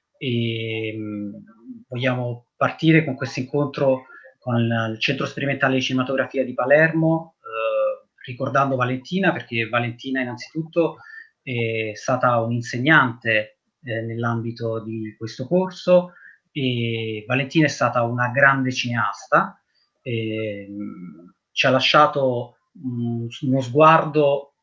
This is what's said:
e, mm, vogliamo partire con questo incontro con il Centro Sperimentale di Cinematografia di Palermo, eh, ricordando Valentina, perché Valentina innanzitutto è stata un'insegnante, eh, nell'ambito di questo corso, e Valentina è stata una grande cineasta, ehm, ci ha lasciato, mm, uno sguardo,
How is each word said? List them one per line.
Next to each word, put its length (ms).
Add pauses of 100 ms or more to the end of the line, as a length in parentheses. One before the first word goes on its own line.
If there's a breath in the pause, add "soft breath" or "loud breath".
(180)
e, 800
mm, 340 (560)
vogliamo 600 (100)
partire 480
con 100
questo 240
incontro 680 (320 loud breath)
con 200
il 400
Centro 260
Sperimentale 500
di 60
Cinematografia 640
di 100
Palermo, 840
eh, 680 (180)
ricordando 500
Valentina, 560
perché 360
Valentina 540
innanzitutto 760 (440 loud breath)
è 520
stata 460
un'insegnante, 1200 (240)
eh, 180
nell'ambito 840
di 340
questo 300
corso, 680 (380 loud breath)
e 760
Valentina 380
è 40
stata 340
una 260
grande 420
cineasta, 880 (400)
ehm, 1300 (160)
ci 160
ha 20
lasciato, 880 (200)
mm, 500 (140)
uno 200
sguardo, 1000